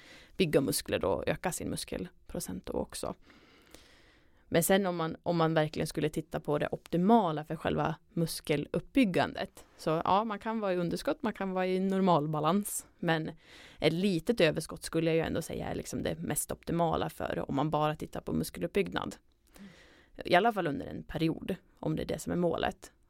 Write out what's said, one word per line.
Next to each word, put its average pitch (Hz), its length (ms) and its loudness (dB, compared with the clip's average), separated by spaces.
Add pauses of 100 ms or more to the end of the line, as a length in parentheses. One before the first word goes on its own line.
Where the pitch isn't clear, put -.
(360)
bygga 156 240 4
muskler 101 440 -2
och 90 240 0
öka - 240 -2
sin - 180 -6
muskelprocent - 960 -8
då - 60 -8
också. - 420 -6 (1400)
Men 165 120 4
sen 196 240 4
om 180 100 -2
man, 165 260 -2
om 175 140 0
man 165 180 4
verkligen 160 320 0
skulle 151 220 -2
titta - 320 -6
på 147 180 0
det 151 140 0
optimala 175 720 2
för 156 120 -8
själva 156 380 0 (180)
muskeluppbyggandet, - 1500 0 (120)
så 160 280 0
ja, 196 200 4
man 214 140 -4
kan 226 220 -4
vara 196 120 0
i 180 40 2
underskott, 175 460 -2
man 214 100 0
kan 190 200 -4
vara 185 140 0
i 185 140 2
normalbalans, 175 1080 2 (120)
men 165 320 0 (480)
ett 156 140 4
litet 185 480 2
överskott 160 440 2
skulle 160 260 0
jag 160 60 4
ju 160 60 4
ändå - 200 -2
säga - 260 -6
är - 60 -4
liksom - 280 -6
det 165 160 -2
mest 156 340 -4
optimala 160 580 0
för - 400 -4
om 143 60 -2
man 147 140 0
bara 151 260 0
tittar 170 240 -8
på - 120 -6
muskeluppbyggnad. 175 840 -2 (1080)
I - 100 0
alla 208 180 6
fall 190 140 -2
under 143 200 -4
en - 160 -10
period, - 520 -2 (240)
om 156 180 -2
det - 60 -4
är - 40 -6
det 170 120 -4
som 170 140 -4
är 170 40 0
målet. - 560 -2 (180)